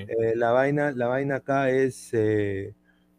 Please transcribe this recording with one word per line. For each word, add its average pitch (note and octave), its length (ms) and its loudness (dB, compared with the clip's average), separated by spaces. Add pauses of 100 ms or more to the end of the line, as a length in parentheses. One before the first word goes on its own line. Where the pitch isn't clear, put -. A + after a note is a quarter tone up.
Eh, A2+ 280 0
la A#2 160 2
vaina, C#3+ 400 2
la B2 160 -2
vaina C#3 280 -2
acá C3+ 340 0
es, C3 440 0
eh, G#2 600 0 (460)